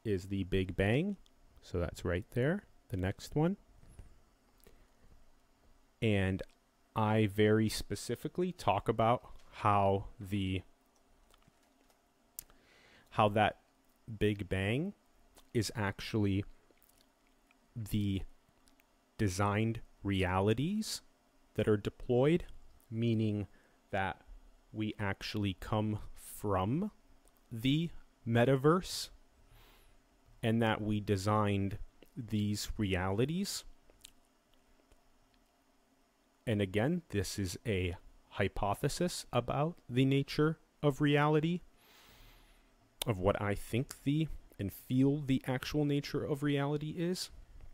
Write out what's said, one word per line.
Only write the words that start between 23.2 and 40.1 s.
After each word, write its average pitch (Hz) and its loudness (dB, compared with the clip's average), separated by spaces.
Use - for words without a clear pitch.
that 95 -2
we 107 -4
actually 101 -2
come 107 -2
from 107 -2
the 135 0
metaverse 131 4
and 113 2
that 110 2
we 107 0
designed 101 2
these 104 -2
realities. 104 -2
And 104 0
again, 107 0
this 101 -4
is 92 -4
a 90 -2
hypothesis - -2
about 135 -2
the 127 2
nature 139 2